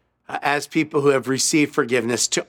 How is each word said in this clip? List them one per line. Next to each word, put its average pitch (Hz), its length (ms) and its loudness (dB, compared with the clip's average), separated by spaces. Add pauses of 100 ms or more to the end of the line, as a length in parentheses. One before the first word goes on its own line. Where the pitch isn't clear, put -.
(280)
uh, - 140 -8
as 147 240 -2
people 151 360 -2
who 143 60 6
have 131 200 2
received 143 460 0
forgiveness, 120 540 0
to - 200 -4